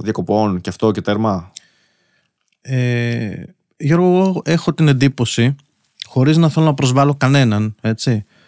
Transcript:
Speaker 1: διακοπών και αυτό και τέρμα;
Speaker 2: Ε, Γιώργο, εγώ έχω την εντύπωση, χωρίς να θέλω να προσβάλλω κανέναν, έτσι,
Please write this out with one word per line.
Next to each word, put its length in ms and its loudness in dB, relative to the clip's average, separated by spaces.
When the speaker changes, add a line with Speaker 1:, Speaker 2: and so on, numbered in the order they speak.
Speaker 1:
διακοπών 580 -2
και 80 -10
αυτό 220 -2
και 100 -2
τέρμα; 520 -4
Speaker 2:
Ε, 720 -4
Γιώργο, 300 2
εγώ 220 -2
έχω 300 -2
την 140 2
εντύπωση, 680 0
χωρίς 300 2
να 120 4
θέλω 180 2
να 80 2
προσβάλλω 400 2
κανέναν, 680 2
έτσι, 440 -2